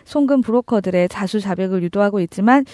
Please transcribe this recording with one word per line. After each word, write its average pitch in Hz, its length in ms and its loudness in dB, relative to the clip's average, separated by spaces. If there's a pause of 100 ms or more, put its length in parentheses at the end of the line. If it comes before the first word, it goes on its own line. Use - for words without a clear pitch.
송금 277 380 0
브로커들의 196 680 0
자수 202 320 -6
자백을 190 420 -2
유도하고 202 380 0
있지만 220 540 2